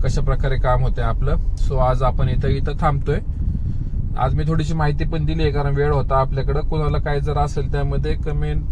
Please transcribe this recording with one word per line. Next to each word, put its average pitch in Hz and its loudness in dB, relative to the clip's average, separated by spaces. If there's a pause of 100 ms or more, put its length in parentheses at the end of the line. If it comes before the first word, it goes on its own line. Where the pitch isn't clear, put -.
कशा 135 0
प्रकारे 139 2
काम 127 2
होतंय 123 0
आपलं. 131 2 (340)
So 131 0
आज 127 2
आपण 131 2
इथं, 131 0
इथं 135 0
थांबतोय. 147 0 (1000)
आज 127 0
मी 151 0
थोडीशी 160 0
माहिती 151 0
पण 160 -2
दिली 160 0
आहे, 151 2
कारण 143 0
वेळ 143 2
होता 135 0
आपल्याकडं. 135 0
कोणाला 151 0
काय 143 -2
जर 143 -2
असेल 143 -2
त्यामध्ये 143 0
कमेंट 151 -2